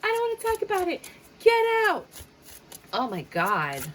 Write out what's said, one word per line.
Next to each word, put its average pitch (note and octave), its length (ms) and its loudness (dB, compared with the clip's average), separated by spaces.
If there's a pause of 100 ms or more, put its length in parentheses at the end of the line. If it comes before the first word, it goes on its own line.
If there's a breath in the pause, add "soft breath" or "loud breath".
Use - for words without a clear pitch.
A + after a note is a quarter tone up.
I - 40 -4
don't A#4 360 0
wanna A4+ 120 0
talk A4 80 -2
about G4 260 0
it. - 200 -6 (320 loud breath)
Get A4+ 480 4
out. E4 180 0 (840)
Oh B3 160 -2
my F#3+ 140 -4
God. D#3+ 600 -2 (120)